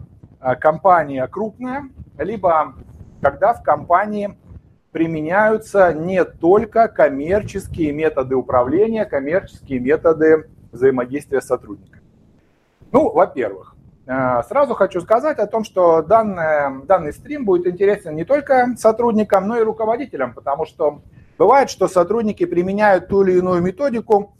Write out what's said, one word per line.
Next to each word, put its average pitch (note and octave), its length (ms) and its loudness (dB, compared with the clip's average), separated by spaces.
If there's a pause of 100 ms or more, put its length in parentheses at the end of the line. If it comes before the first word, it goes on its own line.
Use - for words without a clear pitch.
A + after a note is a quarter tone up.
(440)
а, B2+ 120 -2
компания D#3 720 2
крупная, B3+ 560 -10 (340)
либо E3 560 -2 (460)
когда F#3 340 0
в - 80 -18
компании F#3+ 720 -2 (540)
применяются F3 1000 0
не E3+ 320 -2
только G#3+ 640 2
коммерческие D#3+ 1040 -2
методы D3 420 -2
управления, D3 720 0
коммерческие C#3+ 760 -6
методы D#3 680 2 (240)
взаимодействия B2+ 680 -2
с - 60 -8
сотрудниками. - 560 -8 (880)
Ну, C4+ 220 2
во-первых, A#2 640 -2 (320)
э, B2+ 400 0
сразу C4 260 0
хочу F#3 260 0
сказать B3 380 0
о G3+ 80 -2
том, - 160 -4
что E3+ 400 2
данное, D#3 840 0
данный E3+ 240 0
стрим C#4+ 320 -10
будет F3+ 280 0
интересен F#3+ 440 -2
не E3 80 -6
только C4 520 0
сотрудникам, G#3+ 720 2
но A#3 120 -4
и A3+ 40 2
руководителям, G#3+ 720 -4
потому D3+ 320 -6
что D3 360 -4 (360)
бывает, A#3+ 320 4
что - 160 -2
сотрудники F#3+ 600 0
применяют F#3 600 0
ту G3 160 2
или F#3 160 2
иную F3+ 240 0
методику, G#3 760 -2